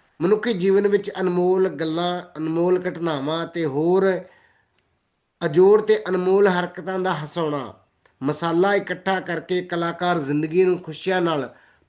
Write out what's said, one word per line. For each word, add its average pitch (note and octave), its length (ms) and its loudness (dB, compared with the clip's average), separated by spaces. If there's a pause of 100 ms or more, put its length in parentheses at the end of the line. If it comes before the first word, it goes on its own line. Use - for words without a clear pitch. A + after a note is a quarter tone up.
(220)
ਮਨੁੱਖੀ G#3+ 320 2
ਜੀਵਨ G3 340 2
ਵਿੱਚ G3+ 240 0 (100)
ਅਨਮੋਲ F#3 480 2
ਗੱਲਾਂ, E3 520 -4 (160)
ਅਨਮੋਲ E3+ 520 0
ਘਟਨਾਵਾਂ D#3+ 580 -4
ਤੇ E3 180 -4
ਹੋਰ F3 540 2 (1300)
ਅਜੋੜ F#3 360 6
ਤੇ G#3+ 280 0
ਅਨਮੋਲ F#3 380 2
ਹਰਕਤਾਂ F3+ 520 -2
ਦਾ F#3 160 -2
ਹਸਾਉਣਾ D3 580 -6 (500)
ਮਸਾਲਾ E3+ 520 0
ਇਕੱਠਾ F#3 440 -2
ਕਰਕੇ F3 420 -4
ਕਲਾਕਾਰ F3 580 -2
ਜ਼ਿੰਦਗੀ D#3 460 0
ਨੂੰ F3+ 140 2
ਖੁਸ਼ੀਆਂ F3+ 420 -4
ਨਾਲ D3+ 340 -2 (340)